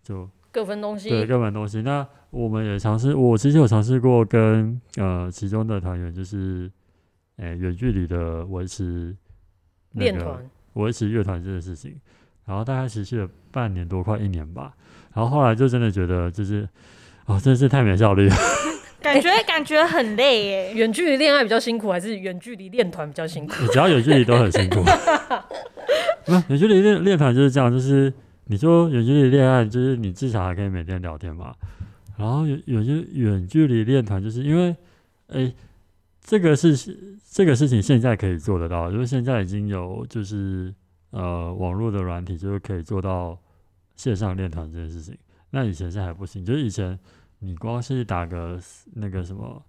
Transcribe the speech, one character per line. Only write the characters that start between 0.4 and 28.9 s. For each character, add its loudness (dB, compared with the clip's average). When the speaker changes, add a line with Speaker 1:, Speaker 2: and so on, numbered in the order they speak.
Speaker 2:
各 -4
分 -8
东 -8
西。 -10
Speaker 1:
对， 0
各 0
分 0
东 -6
西。 -6
那 -4
我 -4
们 -2
也 -4
尝 0
试， 0
我 4
其 2
实 6
有 6
尝 4
试 2
过 4
跟， 2
呃， -4
其 -8
中 -2
的 -4
团 -6
员， -8
就 -10
是， -6
诶， -10
远 -4
距 -2
离 -2
的 -4
维 -8
持 -8
那 -4
个 2
Speaker 2:
练 -6
团。 -10
Speaker 1:
维 -4
持 -4
乐 -2
团 -6
这 -10
件 -8
事 -12
情。 -18
然 -8
后 -6
大 -4
概 -6
持 -8
续 -6
了 -4
半 -4
年 -6
多， -4
快 -2
一 -4
年 -6
吧。 -14
然 -2
后 0
后 2
来 4
就 4
真 0
的 2
觉 0
得， 0
就 -6
是， -4
哦， 0
真 4
的 4
是 4
太 4
没 4
效 4
率 6
了。 8
<laughs> -14
Speaker 3:
感 4
觉， 2
感 -2
觉 4
很 0
累 4
耶。 -4
Speaker 2:
远 2
距 0
离 4
恋 2
爱 4
比 -4
较 2
辛 -4
苦， -2
还 0
是 -8
远 -10
距 -16
离 -18
练 0
团 -10
比 -14
较 -6
辛 -10
苦？ -10
Speaker 1:
只 4
要 6
远 4
距 4
离 6
都 4
很 4
辛 2
苦。 2
Speaker 2:
<laughs> 0
Speaker 1:
不， 4
远 2
距 6
离 8
练， 4
练 4
团 4
就 4
是 6
这 0
样， 4
就 2
是 2
你 -2
说 6